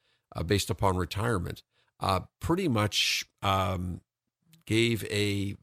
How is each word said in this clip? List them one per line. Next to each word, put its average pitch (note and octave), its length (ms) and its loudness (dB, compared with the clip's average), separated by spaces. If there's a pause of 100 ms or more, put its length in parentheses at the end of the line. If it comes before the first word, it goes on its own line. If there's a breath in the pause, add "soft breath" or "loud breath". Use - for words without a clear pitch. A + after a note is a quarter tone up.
(360)
uh, E2+ 80 -4
based F#2 260 2
upon F#2+ 280 2
retirement, F#2 640 -2 (380)
uh, F#2+ 220 0 (180)
pretty F3+ 280 0
much, - 580 0 (160)
um, F#2 600 0 (640)
gave A2+ 400 2
a G2+ 580 -2